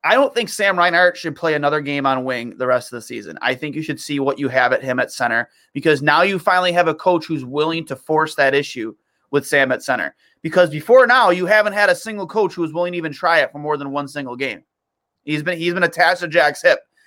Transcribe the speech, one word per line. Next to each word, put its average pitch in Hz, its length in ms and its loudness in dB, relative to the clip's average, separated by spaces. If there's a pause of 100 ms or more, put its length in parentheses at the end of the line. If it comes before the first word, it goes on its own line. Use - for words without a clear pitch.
I 180 120 2
don't 269 180 2
think 233 160 -4
Sam 196 300 0
Reinhart 175 360 4
should 160 200 -8
play 165 180 -2
another 147 260 0
game 143 280 -2
on 131 160 0
wing 120 340 -6
the 127 80 -4
rest 127 260 0
of 120 60 -10
the 113 60 -10
season. 107 380 -12
I 127 120 0
think 135 220 -8
you 156 80 -6
should 151 160 -6
see 143 200 -6
what 135 200 -2
you 139 80 -2
have 127 260 2
at - 80 0
him 127 180 -2
at 123 120 -4
center, 117 380 -2 (240)
because 147 280 2
now 151 220 4
you 190 160 0
finally 180 320 2
have 170 160 2
a 156 80 -2
coach 170 300 0
who's 139 200 -6
willing 156 400 -4
to 135 100 -10
force 156 400 -2
that 139 200 2
issue 120 400 -4 (340)
with 139 160 0
Sam 139 260 2
at 113 120 -4
center. 107 320 -4 (260)
Because 165 300 2
before 233 340 6
now, 233 240 4
you 180 160 0
haven't 208 280 2
had 202 160 2
a 175 60 2
single 208 300 -10
coach 202 300 -2
who 175 80 -4
was 151 100 -6
willing 175 200 -4
to 175 40 -6
even 160 160 -6
try 165 280 2
it 127 100 0
for 143 80 -14
more 151 180 -4
than 139 140 -8
one 143 160 -4
single 131 280 -10
game. 120 280 -6 (600)
He's 151 200 -4
been, 170 160 -6
he's 170 160 -2
been 185 80 0
attached 170 380 2
to 170 60 -6
Jack's 151 360 2
hip 170 160 4 (280)